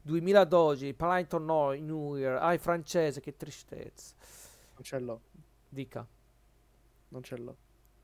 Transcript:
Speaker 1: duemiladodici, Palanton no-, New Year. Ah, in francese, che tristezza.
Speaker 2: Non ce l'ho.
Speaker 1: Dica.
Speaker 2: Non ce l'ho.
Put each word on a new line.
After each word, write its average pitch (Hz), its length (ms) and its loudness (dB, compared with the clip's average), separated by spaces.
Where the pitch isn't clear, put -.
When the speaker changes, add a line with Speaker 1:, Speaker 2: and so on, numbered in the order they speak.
Speaker 1:
duemiladodici, 165 920 4
Palanton 170 520 -2
no-, 156 280 2
New 151 420 -6
Year. 131 260 -2
Ah, 170 120 4
in 160 60 0
francese, 160 600 -2
che 143 160 -14
tristezza. - 800 -16
Speaker 2:
Non - 80 -20
ce 135 160 -8
l'ho. 117 220 -8
Speaker 1:
Dica. 127 380 -12
Speaker 2:
Non 131 120 -14
ce 127 140 -12
l'ho. 123 200 -14